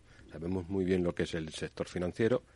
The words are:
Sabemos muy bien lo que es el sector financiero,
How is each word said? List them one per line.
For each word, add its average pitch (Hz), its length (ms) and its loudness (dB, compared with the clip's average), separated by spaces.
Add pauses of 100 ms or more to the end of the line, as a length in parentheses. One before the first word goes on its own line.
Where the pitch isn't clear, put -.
(300)
Sabemos 87 380 -4
muy 95 160 2
bien 90 180 4
lo 87 140 0
que 90 80 2
es 82 100 -6
el 80 200 -4
sector - 340 -6
financiero, 107 560 0 (120)